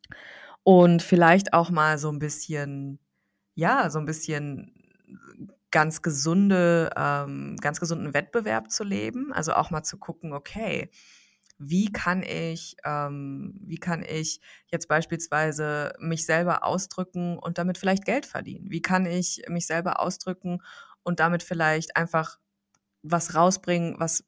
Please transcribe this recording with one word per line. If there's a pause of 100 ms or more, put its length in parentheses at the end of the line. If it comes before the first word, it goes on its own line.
(600)
und
vielleicht
auch
mal
so
ein
bisschen, (560)
ja,
so
ein
bisschen (960)
ganz
gesunde,
ähm,
ganz
gesunden
Wettbewerb
zu
leben.
Also
auch
mal
zu
gucken,
okay, (640)
wie
kann
ich,
ähm,
wie
kann
ich (280)
jetzt
beispielsweise
mich
selber
ausdrücken
und
damit
vielleicht
Geld
verdienen?
Wie
kann
ich
mich
selber
ausdrücken (420)
und
damit
vielleicht
einfach (640)
was
rausbringen,
was